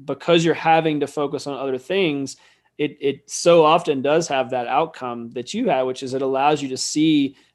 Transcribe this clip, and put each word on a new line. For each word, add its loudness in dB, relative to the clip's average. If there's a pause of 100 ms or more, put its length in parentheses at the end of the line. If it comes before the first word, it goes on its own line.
because 2
you're 2
having 2
to -2
focus -6
on -8
other -4
things, -4 (420)
it, -4
it -4
so 4
often 2
does 0
have -2
that -4
outcome -4
that -10
you -4
had, 2
which -6
is -6
it -4
allows 0
you -4
to -6
see 2 (180)